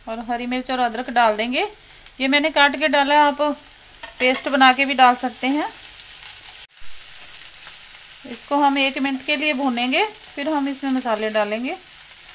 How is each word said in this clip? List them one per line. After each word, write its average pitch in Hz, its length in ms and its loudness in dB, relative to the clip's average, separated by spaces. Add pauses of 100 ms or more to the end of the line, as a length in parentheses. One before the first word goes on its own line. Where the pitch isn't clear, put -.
और 226 180 -8
हरी 240 220 -4
मिर्च 254 220 -4
और 254 100 -2
अदरक 240 320 -2
डाल 233 240 6
देंगे। 254 300 0 (480)
ये 254 140 -2
मैंने 285 220 4
काट 285 280 4
के 311 100 2
डाला 285 260 4
है, 294 80 8
आप 285 180 4 (760)
paste 254 300 2
बना 262 240 6
के 262 120 2
भी 277 100 0
डाल 247 220 8
सकते 254 300 -4
हैं। 294 180 2 (2500)
इसको 269 300 -4
हम 285 220 4
एक 269 200 2
मिनट 269 260 -2
के 302 120 0
लिए 302 180 0
भूनेंगे, 262 500 2
फिर 294 440 -6
हम 285 200 0
इसमें 269 240 -4
मसाले 226 380 0
डालेंगे। 214 440 -2 (600)